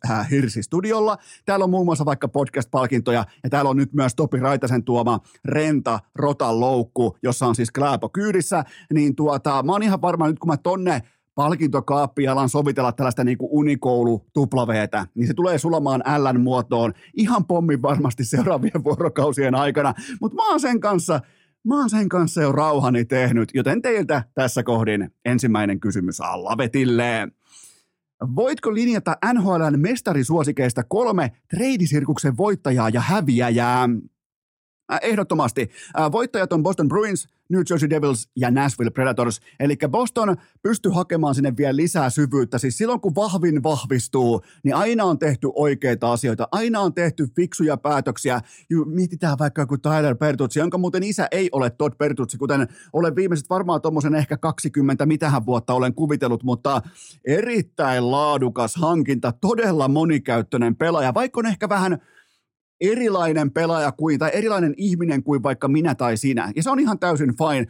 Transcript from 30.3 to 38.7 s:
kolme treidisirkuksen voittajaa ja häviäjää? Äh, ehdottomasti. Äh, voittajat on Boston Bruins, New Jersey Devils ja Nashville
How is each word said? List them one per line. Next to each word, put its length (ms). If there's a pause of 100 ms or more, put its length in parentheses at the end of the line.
kolme 460 (180)
treidisirkuksen 880
voittajaa 520
ja 120
häviäjää? 880 (1040)
Äh, 100
ehdottomasti. 680 (300)
Äh, 120
voittajat 400
on 100
Boston 260
Bruins, 400 (220)
New 100 (100)
Jersey 200
Devils 460
ja 140
Nashville 400